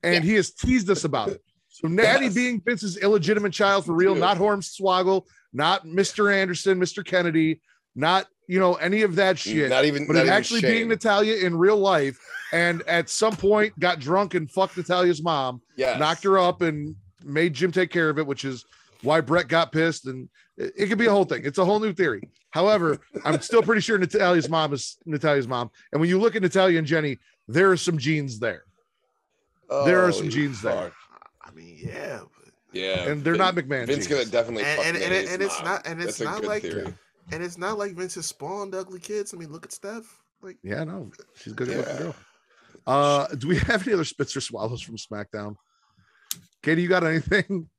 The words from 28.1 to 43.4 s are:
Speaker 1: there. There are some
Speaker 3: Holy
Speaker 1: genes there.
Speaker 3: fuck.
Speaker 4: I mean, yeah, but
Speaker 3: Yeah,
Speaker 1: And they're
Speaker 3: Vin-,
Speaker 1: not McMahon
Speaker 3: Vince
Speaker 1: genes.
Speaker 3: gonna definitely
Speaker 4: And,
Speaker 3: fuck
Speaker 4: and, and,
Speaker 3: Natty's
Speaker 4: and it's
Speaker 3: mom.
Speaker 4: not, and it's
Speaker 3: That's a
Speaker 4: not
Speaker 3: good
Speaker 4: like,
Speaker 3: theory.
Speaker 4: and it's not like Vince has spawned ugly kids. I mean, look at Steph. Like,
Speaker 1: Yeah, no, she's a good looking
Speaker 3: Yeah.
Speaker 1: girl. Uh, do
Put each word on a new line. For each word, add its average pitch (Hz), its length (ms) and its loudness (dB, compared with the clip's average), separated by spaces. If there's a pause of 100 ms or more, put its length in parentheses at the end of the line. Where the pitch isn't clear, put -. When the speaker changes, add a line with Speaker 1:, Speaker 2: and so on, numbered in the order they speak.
Speaker 1:
there. 107 240 -6 (1040)
There 160 360 4
are 180 60 4
some - 120 -4
Speaker 3:
Holy 151 120 -4
Speaker 1:
genes 135 280 -2
there. 117 100 -2 (180)
Speaker 3:
fuck. - 40 -20 (480)
Speaker 4:
I - 100 -20
mean, 82 280 -20
yeah, 113 420 -12
but - 300 -20 (200)
Speaker 3:
Yeah, 92 360 -4
Speaker 1:
And 147 140 -6
they're 165 120 0
Speaker 3:
Vin-, 165 40 -2
Speaker 1:
not 185 160 2
McMahon 135 320 -4
Speaker 3:
Vince 131 200 -2
Speaker 1:
genes. - 20 -8
Speaker 3:
gonna 139 160 0
definitely 113 400 -2
Speaker 4:
And, 147 140 -2
Speaker 3:
fuck 151 80 0
Speaker 4:
and, 170 100 -2
and, 165 160 -2
Speaker 3:
Natty's 190 200 -2
Speaker 4:
and 180 120 -4
it's 196 140 -4
Speaker 3:
mom. - 60 -10
Speaker 4:
not, 180 220 -6
and 165 160 -10
it's - 160 -8
Speaker 3:
That's - 20 -6
a 117 40 -4
Speaker 4:
not 190 160 -6
Speaker 3:
good 208 80 -6
Speaker 4:
like, 214 140 -4
Speaker 3:
theory. 90 320 -8 (360)
Speaker 4:
and 160 140 -8
it's 175 120 -12
not 196 220 -6
like 202 140 -6
Vince 175 240 -10
has 165 100 -10
spawned 196 480 -10
ugly 185 240 -10
kids. 202 340 -8
I 196 40 -14
mean, 165 160 -14
look 165 120 -16
at 196 80 -18
Steph. 220 480 -16 (220)
Like, 190 220 -18
Speaker 1:
Yeah, 110 180 -8
no, 160 300 -12 (240)
she's - 160 -16
a 107 40 -12
good 123 120 -6
looking - 160 -4
Speaker 3:
Yeah. - 140 -8
Speaker 1:
girl. 165 180 -8 (680)
Uh, 143 440 2
do 131 180 -8